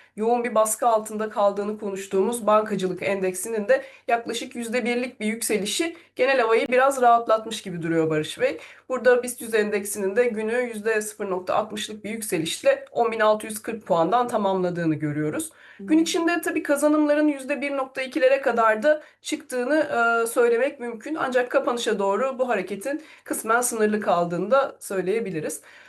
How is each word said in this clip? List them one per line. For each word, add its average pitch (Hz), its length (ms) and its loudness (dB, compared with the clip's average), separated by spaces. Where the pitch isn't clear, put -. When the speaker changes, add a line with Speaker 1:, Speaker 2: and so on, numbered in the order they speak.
Speaker 1:
yoğun 233 280 0
bir 233 120 -2
baskı 214 320 2
altında 214 420 0
kaldığını 202 500 0
konuştuğumuz 202 680 -2
bankacılık 208 560 2
endeksinin 196 640 -2
de 269 160 4
yaklaşık 233 480 -2
yüzde 233 300 -4
birlik 247 340 -4
bir 214 60 -4
yükselişi 220 720 -2
genel 262 240 2
havayı 226 280 2
biraz 262 340 4
rahatlatmış 226 600 2
gibi 170 200 -8
duruyor 165 280 0
Barış 156 300 -2
Bey. 262 180 0
Burada 247 340 4
bis 247 180 -8
yüz 220 120 -10
endeksinin 208 600 0
de 247 100 4
günü 220 360 -2
yüzde 220 400 -2
sıfır 208 280 -8
nokta 185 260 -2
altmışlık 214 480 -6
bir 196 60 -8
yükselişle 226 840 -2
on 233 200 2
bin 226 80 -4
altı 214 280 2
yüz 214 140 -10
kırk 214 240 -8
puandan 190 420 2
tamamladığını 185 680 0
görüyoruz. 151 540 -4
Gün 202 180 2
Speaker 2:
Hı. 330 40 6
Speaker 1:
içinde 339 400 0
tabii 339 220 -4
kazanımların 302 640 2
yüzde 277 340 -2
bir 277 160 -4
nokta 262 240 -6
ikilere 262 400 2
kadar 220 420 2
da 202 180 4
çıktığını, 269 560 -2
e, 233 40 -2
söylemek 240 520 2
mümkün. 240 360 -8
Ancak 247 360 0
kapanışa 240 480 0
doğru 220 400 0
bu 254 100 0
hareketin 208 540 -4
kısmen 226 380 0
sınırlı 214 400 0
kaldığını 175 500 0
da 269 280 2
söyleyebiliriz. 190 840 -4